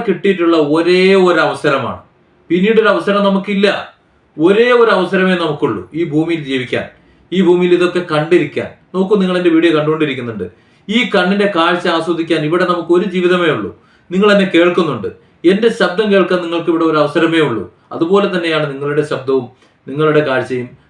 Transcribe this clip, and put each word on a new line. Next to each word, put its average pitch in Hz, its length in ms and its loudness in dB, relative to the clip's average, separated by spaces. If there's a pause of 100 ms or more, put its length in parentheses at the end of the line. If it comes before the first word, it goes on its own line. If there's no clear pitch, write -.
കിട്ടിയിട്ടുള്ള 170 500 0
ഒരേ 175 580 2
ഒരു 180 240 2
അവസരമാണ്. 135 600 -2 (480)
പിന്നീടൊരു 208 400 2
അവസരം 202 340 0
നമുക്കില്ല. 196 440 0 (720)
ഒരേ 208 320 4
ഒരു 233 200 4
അവസരമേ 185 440 0
നമുക്കുള്ളൂ 143 580 -4
ഈ 160 100 -4
ഭൂമിയിൽ 156 400 -2
ജീവിക്കാൻ, 127 420 -4 (460)
ഈ 180 100 -2
ഭൂമിയിൽ 175 320 4
ഇതൊക്കെ 175 280 0 (100)
കണ്ടിരിക്കാൻ. 151 580 0 (260)
നോക്കൂ, 196 200 0
നിങ്ങൾ 185 220 0
എൻ്റെ 175 120 2
വീഡിയോ 165 280 4
കണ്ടുകൊണ്ടിരിക്കുന്നുണ്ട്. 135 640 -2 (440)
ഈ 214 220 0
കണ്ണിൻ്റെ 196 460 0
കാഴ്ച 175 320 0
ആസ്വദിക്കാൻ 165 580 -2
ഇവിടെ 175 200 0
നമുക്ക് 175 280 -2
ഒരു 180 160 2
ജീവിതമേ 175 400 0
ഉള്ളൂ. 107 200 -4 (420)
നിങ്ങൾ 202 200 2
എന്നെ 196 140 4
കേൾക്കുന്നുണ്ട്, 165 600 0 (400)
എൻ്റെ 214 220 4
ശബ്ദം 196 420 -2
കേൾക്കാൻ 180 300 2
നിങ്ങൾക്ക് 170 280 -6
ഇവിടെ 165 160 0
ഒരു 156 120 0
അവസരമേ 160 420 0
ഉള്ളൂ. 117 240 -2 (280)
അതുപോലെ 185 360 0
തന്നെയാണ് 160 460 -2
നിങ്ങളുടെ 143 320 -2
ശബ്ദവും 127 420 -2 (400)
നിങ്ങളുടെ 151 400 0
കാഴ്ചയും 127 420 -4 (200)